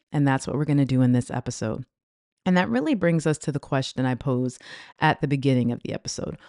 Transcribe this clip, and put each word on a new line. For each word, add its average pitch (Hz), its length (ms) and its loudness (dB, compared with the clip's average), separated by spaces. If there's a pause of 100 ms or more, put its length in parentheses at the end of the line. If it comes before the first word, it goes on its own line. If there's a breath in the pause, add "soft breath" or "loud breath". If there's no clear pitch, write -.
(120)
And 147 120 2
that's 135 220 2
what - 80 -6
we're 147 100 -2
gonna 143 200 2
do 127 180 2
in 123 80 6
this 123 220 2
episode. - 520 -6 (600)
And 180 100 4
that 185 140 2
really 269 240 0
brings 170 320 0
us 151 120 0
to - 120 -4
the 143 80 -4
question 131 480 -2
I 127 80 0
posed 127 480 -2 (380 loud breath)
at 151 200 2
the 156 60 0
beginning 131 460 2
of - 100 -8
the - 100 -6
episode. - 460 -8 (100)